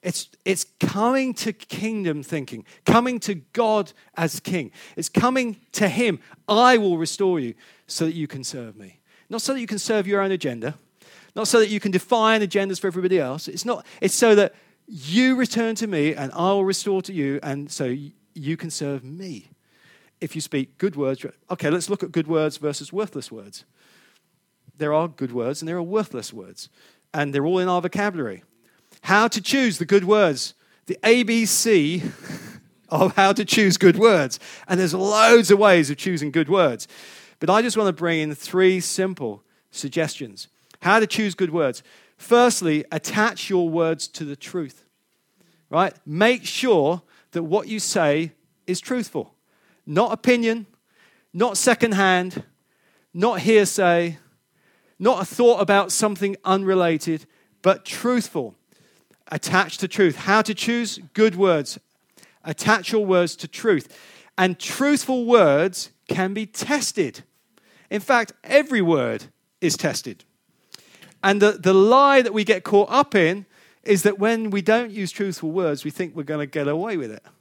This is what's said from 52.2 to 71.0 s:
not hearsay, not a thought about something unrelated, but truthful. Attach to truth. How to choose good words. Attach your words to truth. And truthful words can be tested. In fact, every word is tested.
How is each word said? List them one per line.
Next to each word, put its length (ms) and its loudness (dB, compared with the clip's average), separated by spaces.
not 280 0
hearsay, 760 4
not 240 2
a 40 -4
thought 360 4
about 300 2
something 520 -2
unrelated, 840 0
but 240 0
truthful. 720 -4
Attach 500 -2
to 100 -6
truth. 280 0
How 260 2
to 140 -2
choose 440 -4
good 220 2
words. 420 0
Attach 480 0
your 140 0
words 300 0
to 120 -16
truth. 480 -2
And 180 0
truthful 680 -2
words 680 4
can 260 -2
be 140 -6
tested. 760 -4
In 100 -4
fact, 320 0
every 380 2
word 440 0
is 160 0
tested. 460 -6